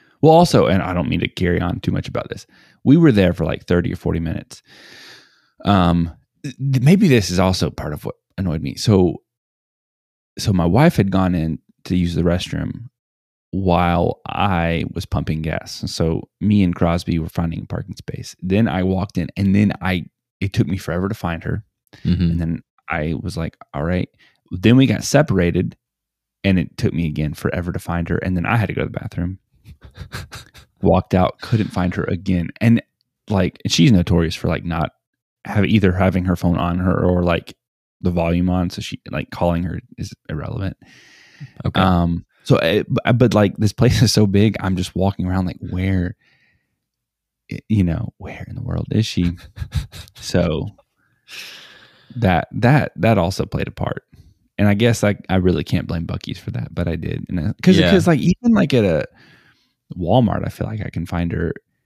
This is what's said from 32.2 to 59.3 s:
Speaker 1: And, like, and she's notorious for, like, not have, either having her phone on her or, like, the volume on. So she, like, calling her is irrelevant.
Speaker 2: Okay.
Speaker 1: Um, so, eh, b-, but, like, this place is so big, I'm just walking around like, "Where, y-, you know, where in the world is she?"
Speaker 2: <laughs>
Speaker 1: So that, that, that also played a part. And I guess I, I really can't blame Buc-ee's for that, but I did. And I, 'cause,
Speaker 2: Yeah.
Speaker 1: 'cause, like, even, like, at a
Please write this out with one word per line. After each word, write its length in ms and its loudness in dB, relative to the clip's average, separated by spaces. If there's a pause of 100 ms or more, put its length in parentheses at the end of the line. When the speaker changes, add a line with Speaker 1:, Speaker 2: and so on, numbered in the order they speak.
Speaker 1:
And, 220 2 (480)
like, 340 -2
and 80 -6
she's 200 4
notorious 440 2
for, 140 -6
like, 160 -4
not 260 -4 (540)
have, 200 0
either 280 4
having 320 0
her 100 0
phone 220 0
on 220 -2
her 260 0
or, 180 2
like, 320 -2 (460)
the 100 0
volume 380 0
on. 200 0
So 120 -10
she, 180 -10 (100)
like, 220 -8
calling 320 0
her 160 -6 (180)
is 160 -12 (160)
irrelevant. 460 -6 (920)
Speaker 2:
Okay. 140 -2
Speaker 1:
Um, 460 2 (180)
so, 140 4
eh, 260 2
b-, 300 0
but, 200 4
like, 240 4
this 140 2
place 300 2
is 120 4
so 140 4
big, 320 2
I'm 160 -2
just 200 -4
walking 300 -2
around 200 -2
like, 140 -6
"Where, 560 -2 (1300)
y-, 100 -10 (100)
you 160 4
know, 320 -2
where 320 -14
in 60 -14
the 80 -10
world 280 -4
is 140 2
she?" 260 -2 (460)
Speaker 2:
<laughs> 380 -8
Speaker 1:
So 520 -2 (1500)
that, 360 2
that, 440 2
that 220 2
also 280 0
played 220 -4
a 40 -10
part. 320 -6 (540)
And 100 4
I 60 6
guess 300 2
I, 120 2 (140)
I 60 2
really 280 2
can't 240 -2
blame 200 -4
Buc-ee's 320 -8
for 120 -10
that, 220 -8
but 140 -4
I 80 -2
did. 340 -6
And 100 -4
I, 220 -2
'cause, 160 6
Speaker 2:
Yeah. 140 4
Speaker 1:
'cause, 160 4
like, 120 4
even, 340 2
like, 200 2
at 120 4
a 200 0 (920)